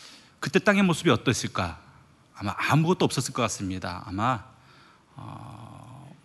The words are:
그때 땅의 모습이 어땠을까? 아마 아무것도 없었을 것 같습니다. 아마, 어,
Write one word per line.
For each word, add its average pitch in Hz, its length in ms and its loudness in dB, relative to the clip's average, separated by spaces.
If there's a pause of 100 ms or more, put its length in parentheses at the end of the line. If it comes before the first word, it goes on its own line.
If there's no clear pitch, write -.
(380)
그때 - 220 0
땅의 202 240 4
모습이 165 260 2
어땠을까? 101 800 -2 (520)
아마 101 160 -4
아무것도 160 480 4
없었을 127 300 -2
것 127 80 0
같습니다. 92 640 -4
아마, 107 380 -2 (720)
어, 113 1080 -18